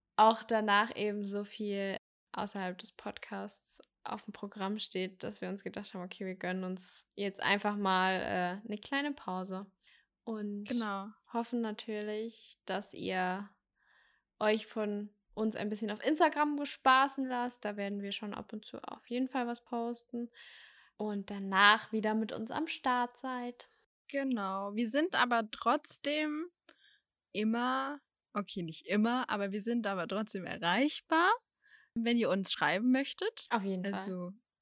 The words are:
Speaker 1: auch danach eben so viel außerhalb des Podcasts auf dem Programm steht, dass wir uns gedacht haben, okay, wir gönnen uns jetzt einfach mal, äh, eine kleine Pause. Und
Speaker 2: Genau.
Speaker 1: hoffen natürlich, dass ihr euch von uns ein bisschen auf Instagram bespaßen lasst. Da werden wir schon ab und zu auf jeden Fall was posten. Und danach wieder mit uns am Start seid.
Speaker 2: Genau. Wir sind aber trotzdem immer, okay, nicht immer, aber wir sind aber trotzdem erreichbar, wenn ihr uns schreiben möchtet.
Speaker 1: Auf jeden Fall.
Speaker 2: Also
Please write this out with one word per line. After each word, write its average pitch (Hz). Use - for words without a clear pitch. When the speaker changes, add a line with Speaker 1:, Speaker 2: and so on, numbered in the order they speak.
Speaker 1:
auch 220
danach 214
eben 208
so 202
viel 196
außerhalb 190
des -
Podcasts -
auf 208
dem -
Programm 202
steht, 185
dass 208
wir 185
uns 196
gedacht 196
haben, 180
okay, 185
wir 185
gönnen 185
uns 185
jetzt 196
einfach 202
mal, 190
äh, -
eine 208
kleine 285
Pause. 190
Und 208
Speaker 2:
Genau. 214
Speaker 1:
hoffen 233
natürlich, 214
dass 196
ihr 185
euch 214
von 208
uns 214
ein 208
bisschen 208
auf 214
Instagram 302
bespaßen 269
lasst. 247
Da 208
werden 202
wir 202
schon 202
ab -
und 214
zu -
auf -
jeden 254
Fall 254
was 240
posten. 240
Und 208
danach 202
wieder 214
mit 220
uns 220
am 311
Start 247
seid. 247
Speaker 2:
Genau. 202
Wir 226
sind 302
aber 233
trotzdem 302
immer, 254
okay, 196
nicht 160
immer, 226
aber 202
wir 202
sind 226
aber 185
trotzdem 196
erreichbar, 302
wenn 233
ihr 214
uns 190
schreiben 190
möchtet. 277
Speaker 1:
Auf 220
jeden 190
Fall. 196
Speaker 2:
Also 185